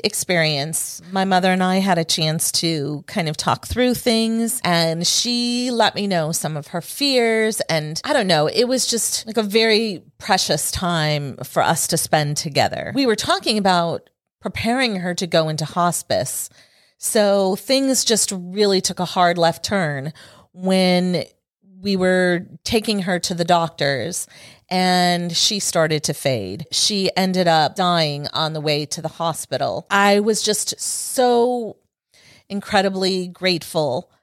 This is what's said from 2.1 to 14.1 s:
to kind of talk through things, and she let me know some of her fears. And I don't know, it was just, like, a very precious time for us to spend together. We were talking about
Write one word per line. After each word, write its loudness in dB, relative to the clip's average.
to -2
kind -2
of -6
talk -2
through 2
things, 0
and 0
she 0
let 2
me -2
know 0
some -4
of -10
her -6
fears. 0
And -4
I 0
don't 2
know, 4
it 0
was 0
just, -4
like, -4
a 2
very 2
precious 0
time -2
for -2
us 0
to 0
spend 0
together. -2
We 2
were 2
talking 0
about 0